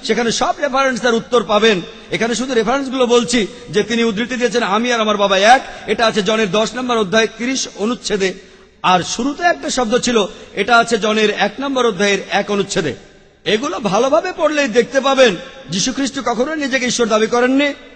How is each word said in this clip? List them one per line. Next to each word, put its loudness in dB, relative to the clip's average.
সেখানে 0
সব -2
রেফারেন্সের 0
উত্তর 0
পাবেন। 2
এখানে -2
শুধু -4
রেফারেন্সগুলো 0
বলছি 2
যে 0
তিনি 0
উদ্ধৃতি -2
দিয়েছেন, 0
"আমি 0
আর 0
আমার 2
বাবা 2
এক", 6
এটা 0
আছে 0
জনের 0
দশ 0
নম্বর -2
অধ্যায় 2
তিরিশ -4
অনুচ্ছেদে। -2
আর 2
শুরুতে -4
একটা 0
শব্দ 0
ছিল, 2
এটা 2
আছে 2
জনের 2
এক -2
নম্বর 0
অধ্যায়ের 0
এক -2
অনুচ্ছেদে। -2
এগুলো -2
ভালোভাবে 0
পড়লেই 0
দেখতে 2
পাবেন 4
যীশুখ্রিস্ট -2
কখনোই -2
নিজেকে 0
ঈশ্বর 0
দাবি 2
করেননি। 2